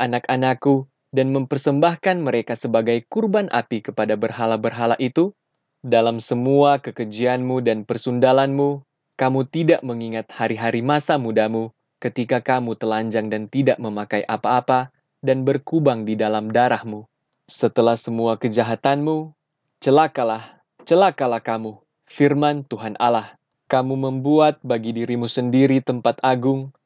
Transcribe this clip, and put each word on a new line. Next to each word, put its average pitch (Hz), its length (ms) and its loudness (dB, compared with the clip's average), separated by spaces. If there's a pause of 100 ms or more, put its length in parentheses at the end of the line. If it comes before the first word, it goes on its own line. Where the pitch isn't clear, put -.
anak-anakku 131 880 0 (240)
dan 131 160 2
mempersembahkan 147 960 0
mereka 117 320 -2
sebagai 117 480 0
kurban 202 480 -2
api 113 320 -2
kepada 107 320 -2
berhala-berhala 113 800 -2
itu? 160 320 0 (560)
Dalam 117 320 2
semua 135 640 2
kekejianmu 123 800 -2
dan 110 240 0
persundalanmu, 135 960 2 (320)
kamu 131 400 0
tidak 160 320 2
mengingat 113 480 -6
hari-hari 113 480 -2
masa 147 400 0
mudamu, 113 480 -2 (320)
ketika 120 400 -2
kamu 123 400 -2
telanjang 110 480 -2
dan 107 160 -4
tidak 131 320 0
memakai 104 480 -6
apa-apa, 127 640 0 (320)
dan 131 240 0
berkubang 139 560 0
di 107 160 -4
dalam 107 320 -2
darahmu. 113 560 0 (400)
Setelah 117 480 2
semua 113 480 -2
kejahatanmu, 139 920 -2 (440)
celakalah, 131 640 2 (480)
celakalah 147 520 2
kamu, 110 360 -6 (320)
firman 143 560 2
Tuhan 110 320 -8
Allah. 117 400 0 (280)
Kamu 131 320 0
membuat 143 640 2
bagi 117 320 -4
dirimu 117 320 -4
sendiri 131 560 2
tempat 120 400 -2
agung, 131 480 0 (160)